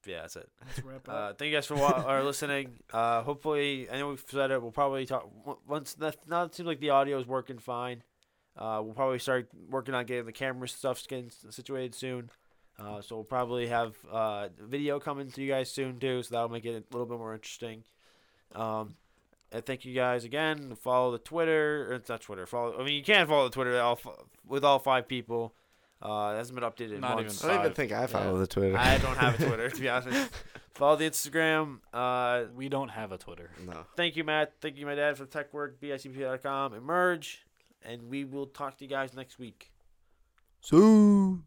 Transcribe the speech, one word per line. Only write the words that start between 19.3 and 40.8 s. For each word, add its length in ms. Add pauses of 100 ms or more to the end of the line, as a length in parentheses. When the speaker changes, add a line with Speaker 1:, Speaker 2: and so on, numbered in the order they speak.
Speaker 1:
and 140
thank 200
you 100
guys 280
again. 520
Follow 380
the 40
Twitter. 720
Or 60
it's 140
not 120
Twitter. 240
Follow. 340
I 60
mean, 80
you 100
can 220
follow 200
the 100
Twitter 260
all 120
f-, 140 (380)
with 180
all 140
five 300
people. 480 (460)
Uh, 340
it 20
hasn't 220
been 100
updated 260
in 60
Speaker 3:
Not 140
Speaker 1:
months. 260
Speaker 3:
even 80
Speaker 4:
I 40
don't 80
even 100
Speaker 3:
five. 60
Speaker 4:
think 160
I 120
follow 280
Speaker 1:
Yeah. 60
Speaker 4:
the 80
Twitter. 300
Speaker 1:
I 220
don't 180
have 220
a 80
Twitter, 220
to 120
be 80
Speaker 4:
<laughs> 0
Speaker 1:
honest. 400 (460)
Follow 220
the 120
Instagram. 680 (140)
Uh, 500 (100)
Speaker 3:
We 160
don't 200
have 240
a 40
Twitter. 320 (160)
Speaker 4:
No. 200 (100)
Speaker 1:
thank 220
you, 60
Matt. 380
Thank 160
you, 80
my 80
dad, 240
for 60
the 80
tech 220
work. 260
B 140
I 40
C 120
P 100
dot 240
com. 300
Emerge. 720 (360)
And 280
we 160
will 220
talk 320
to 40
you 60
guys 260
next 240
week. 320 (880)
Speaker 4:
Soon. 880